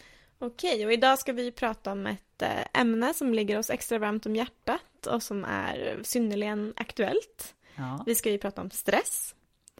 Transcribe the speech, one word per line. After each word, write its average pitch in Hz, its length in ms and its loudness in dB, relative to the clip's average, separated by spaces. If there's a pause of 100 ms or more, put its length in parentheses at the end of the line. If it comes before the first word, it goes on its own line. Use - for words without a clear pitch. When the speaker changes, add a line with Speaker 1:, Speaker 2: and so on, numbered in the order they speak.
(380)
Speaker 1:
Okej, 240 480 -2
och 220 60 4
idag 262 260 8
ska 269 140 -2
vi 240 200 -4
prata 220 400 -4
om 196 140 -6
ett, - 360 -6
eh, - 380 2
ämne 233 340 4
som 247 200 2
ligger 208 240 2
oss 220 120 -2
extra 240 280 -2
varmt 214 280 -2
om 214 100 0
hjärtat - 680 -4
och 240 160 0
som 202 220 -4
är - 580 -4
synnerligen 214 720 0
aktuellt. - 800 -2 (220)
Speaker 2:
Ja. 135 300 -6
Speaker 1:
Vi 233 80 2
ska 220 160 0
ju 202 80 2
prata 196 240 -6
om 190 80 -8
stress. - 640 0 (460)